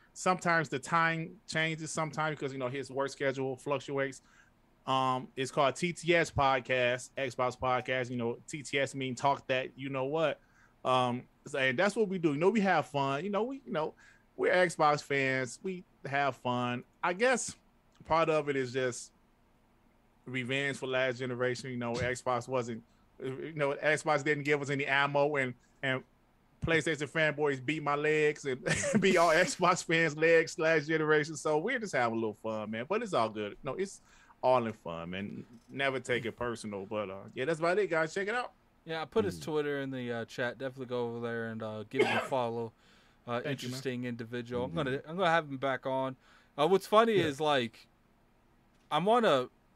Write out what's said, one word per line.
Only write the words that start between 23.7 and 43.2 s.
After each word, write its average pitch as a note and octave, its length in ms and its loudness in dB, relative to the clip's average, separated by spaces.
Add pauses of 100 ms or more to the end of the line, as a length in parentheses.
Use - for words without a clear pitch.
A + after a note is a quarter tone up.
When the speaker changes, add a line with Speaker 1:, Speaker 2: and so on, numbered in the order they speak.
Speaker 1:
Xbox D3+ 400 2
didn't D3 200 0
give D3 180 2
us C3+ 80 -4
any C#3+ 160 -2
ammo, C#3+ 500 2
and, B2+ 180 0 (300)
and C3 200 -2 (640)
PlayStation D#3 440 0
fanboys D3 540 0
beat D3+ 200 -4
my C#3+ 120 0
legs D3+ 500 2
and B2+ 180 -2 (200)
<laughs> A3+ 160 2
beat F#3 180 6
all E3+ 120 6
Xbox F3 540 4
fans' E3 340 2
legs D#3+ 400 4
last D#3+ 300 2
generation. D#3 480 2
So D3+ 220 0
we're A3+ 220 -2
just G#3 140 -6
having A#2+ 240 2
a - 20 0
little A2 220 -2
fun, G#2+ 300 -4
man. A2+ 160 -6
But A3+ 160 -2
it's F#3+ 100 -6
all A#2 160 4
good. G#2 340 -6
No, C3 120 -6
it's F#3+ 260 -6 (400)
all B2+ 240 4
in G#2+ 80 -4
fun, E2+ 380 -10
man. F#2+ 340 -8 (240)
Never C3+ 300 -2
take A#2+ 260 -4
it G#2 100 -6
personal. G#2+ 520 -6
But, G#2+ 220 -4
uh, F#2+ 60 -10 (200)
yeah, B2+ 100 -4
that's D#3 140 -2
about E3+ 200 0
it, F#3+ 100 0
guys. D#3+ 240 0
Check G3 140 -4
it G#3+ 80 -4
out. - 180 -6 (320)
Speaker 2:
Yeah, D#3+ 180 -6
I - 20 -8
put G#3+ 200 0
his F3 140 -6
Speaker 3:
Mm. D3+ 40 -12
Speaker 2:
Twitter D3 380 -2
in C3+ 100 -6
the, B2 200 -6
uh, A#2 140 -6
chat. A#2+ 320 -4
Definitely C3 300 -8
go B2 220 -2
over A#2 100 -6
there A#2 300 -4
and, A2 120 -8
uh, G#2+ 280 -6
give C3+ 160 2
him A2+ 120 0
a - 40 0
<coughs> - 60 -8
follow. A#2 440 -2 (560)